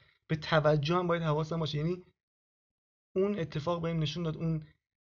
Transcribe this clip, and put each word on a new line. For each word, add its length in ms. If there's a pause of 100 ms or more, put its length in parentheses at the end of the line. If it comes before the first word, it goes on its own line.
(260)
به 100
توجهم 720
باید 160
حواسم 360
باشه. 200
یعنی 240 (1120)
اون 220
اتفاق 440
بهم 160
نشون 240
داد، 140
اون 300 (380)